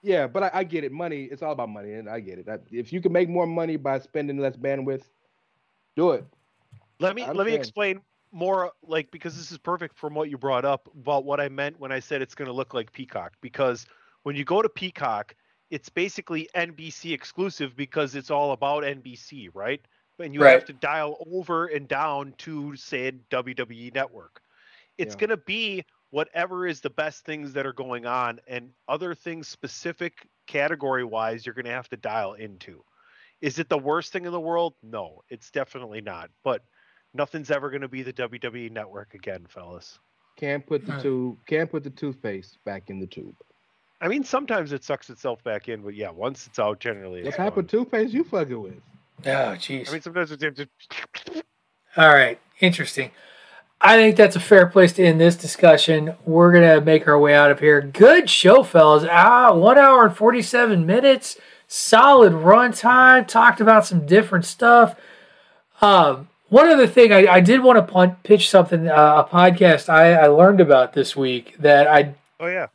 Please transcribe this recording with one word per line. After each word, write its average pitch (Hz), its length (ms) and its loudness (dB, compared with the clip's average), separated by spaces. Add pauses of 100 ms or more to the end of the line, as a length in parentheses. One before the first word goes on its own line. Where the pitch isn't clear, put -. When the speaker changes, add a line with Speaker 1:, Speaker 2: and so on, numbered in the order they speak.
Speaker 1:
Yeah, 175 260 -4
but 190 180 -8
I, 185 100 -6
I 190 100 -6
get 165 200 -10
it. 131 80 -12
Money, 151 320 -14
it's 135 180 -18
all 156 100 -10
about 123 160 -12
money, 104 240 -18
and 107 160 -18
I 113 120 -16
get 92 180 -20
it. 92 100 -20
I, 107 100 -16 (120)
if 117 200 -14
you 175 120 -12
can 170 100 -4
make 175 160 -4
more 175 180 -6
money 165 300 -10
by 135 220 -8
spending 143 400 -12
less 135 180 -8
bandwidth, 135 460 -10 (920)
do 170 180 -4
it. 120 120 -10 (760)
Speaker 2:
Let 185 140 -8
me, 247 80 -14
Speaker 1:
I 240 40 -14
Speaker 2:
let - 80 -12
me 196 180 -6
Speaker 1:
understand. 220 80 -6
Speaker 2:
explain 190 400 -10 (320)
more, 180 400 -8 (100)
like, 160 280 -10
because 165 260 -18
this 156 160 -20
is 156 60 -20
perfect 175 400 -14
from 151 160 -16
what 151 160 -10
you 135 80 -16
brought 127 260 -8
up 139 300 -8
about 139 320 -8
what 143 120 -8
I 143 120 -10
meant 143 280 -14
when 135 140 -16
I 131 80 -10
said 135 220 -12
it's - 120 -16
gonna 131 180 -18
look 127 200 -14
like 113 200 -12
Peacock. - 400 -18 (100)
Because 123 420 -10 (380)
when 143 140 -14
you 143 80 -14
go 180 180 -6
to 220 80 -6
Peacock, 131 640 -14 (360)
it's 147 200 -18
basically 170 640 -12
N 170 160 -10
B 160 180 -20
C 165 240 -18
exclusive 147 640 -14
because 139 380 -12
it's 139 160 -18
all 143 220 -8
about 143 320 -10
N 139 160 -14
B 123 160 -20
C, 117 360 -20
right? 117 300 -14 (360)
And 160 140 -18
you 147 100 -6
Speaker 3:
Right. 135 100 4
Speaker 2:
have - 140 0
to 151 60 -20
dial 151 580 -12
over 175 360 -10
and 147 200 -14
down 139 520 -10
to, 147 380 -18
say, 131 340 -14 (180)
W 127 260 -12
W 120 320 -16
E 123 80 -20
Network. 131 460 -14 (580)
It's 208 160 -14
Speaker 1:
Yeah. 196 120 -16
Speaker 2:
gonna 220 100 -8
be 196 480 -14 (260)
whatever 170 560 -10
is 160 140 -12
the 143 80 -14
best 151 380 -12
things 151 260 -18
that 139 140 -10
are 131 80 -14
going 123 320 -16
on, 120 400 -10
and 123 240 -18 (180)
other 160 260 -12
things 165 320 -20
specific - 800 -18 (200)
category-wise 123 1000 -10
you're 120 100 -18
gonna 123 140 -18
have 123 220 -18
to 123 80 -18
dial 107 360 -12
into. 98 480 -20 (600)
Is 147 160 -12
it 165 100 -12
the 160 80 -6
worst 147 360 -10
thing 180 120 -16
in 175 80 -16
the 175 80 -14
world? 170 320 -10 (100)
No, 104 460 -20
it's - 220 -20
definitely 127 500 -16
not. 90 300 -20 (140)
But 127 180 -8 (500)
nothing's 143 380 -14
ever 143 180 -10
gonna 139 200 -16
be 131 140 -18
the 127 120 -18
W 120 240 -16
W 117 280 -16
E - 40 -18
Network 101 420 -20
again, 92 340 -18
fellas. 87 520 -20 (380)
Speaker 1:
Can't 143 300 -12
put 151 200 -10
the 151 60 -16
Speaker 3:
Huh. 139 100 -16
Speaker 1:
tube, 127 440 -10
can't 160 240 -8
put 151 140 -14
the 143 60 -18
toothpaste 120 760 -16
back 98 240 -16
in 95 100 -18
the 95 80 -16
tube. - 280 -20 (680)
Speaker 2:
I 170 80 -10
mean, 262 160 -8
sometimes 226 480 -10
it 135 100 -14
sucks - 280 -12
itself 120 340 -14
back 107 240 -12
in, 110 140 -16
but 101 120 -18
yeah, 104 160 -14
once 110 360 -14
it's - 120 -20
out, 107 220 -8
generally 95 400 -14
Speaker 1:
What 117 80 -14
Speaker 2:
it's 139 80 -14
Speaker 1:
type 202 200 -10
Speaker 2:
gone. 185 80 -8
Speaker 1:
of 170 60 -16
toothpaste 226 440 -6
you 311 100 -6
fucking 135 380 -10
with? 98 180 -20 (460)
Speaker 3:
Oh, 131 320 -6
jeez. 135 320 -14
Speaker 2:
I - 20 -12
mean, 156 100 -14
sometimes 170 300 -10
it's 139 100 -16
just 143 260 -12 (1300)
Speaker 3:
All 160 160 6
right, 123 240 0 (220)
interesting. 165 500 -4 (720)
I 214 160 6
think 220 200 4
that's 202 200 4
a 175 40 -6
fair 185 260 6
place 175 280 4
to 185 100 0
end 160 160 2
this 170 160 4
discussion. 160 800 2 (100)
We're 170 280 4
gonna 165 280 6
make 156 260 0
our 147 120 4
way 147 160 4
out 147 160 6
of 139 100 -2
here. 147 200 4
Good 220 500 4
show, 240 320 6
fellas. 151 480 4
Ah, 226 440 6
one 214 240 6
hour 262 280 6
and 180 100 -2
forty-seven 226 720 0
minutes. 254 520 0 (300)
Solid 240 640 4
runtime. 247 920 4
Talked - 340 2
about 220 260 4
some 165 200 -4
different 180 380 0
stuff. 240 540 2 (840)
Um, 160 460 2 (200)
one 285 200 6
other 277 180 6
thing, 233 260 4
I, 196 140 6
I 180 140 6
did 233 220 4
wanna 240 200 6
pun-, 180 400 0
pitch - 260 4
something, 170 400 0
uh, 151 380 4
a - 40 -18
podcast 175 580 4
I, 165 260 6
I 156 120 6
learned 180 340 6
about 139 340 4
this 135 220 -2
week 127 420 -6
that 147 280 4
I 143 280 2 (260)
Speaker 2:
Oh, 165 60 -10
yeah. 175 280 -8